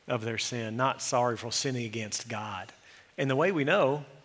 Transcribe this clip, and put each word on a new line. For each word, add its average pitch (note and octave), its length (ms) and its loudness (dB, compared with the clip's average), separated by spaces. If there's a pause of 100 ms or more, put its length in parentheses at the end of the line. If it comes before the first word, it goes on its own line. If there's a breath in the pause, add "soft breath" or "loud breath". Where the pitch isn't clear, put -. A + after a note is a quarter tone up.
of B2 160 -2
their A2+ 140 -4
sin, A2+ 400 -4
not C3 240 2
sorry B2 340 2
for A#2 160 -6
sinning B2+ 340 0
against A2 420 -4
God. G#2 440 -8 (460 loud breath)
And C#3+ 100 0
the C3 80 2
way D#3+ 160 4
we D#3 120 2
know D3 420 4 (200)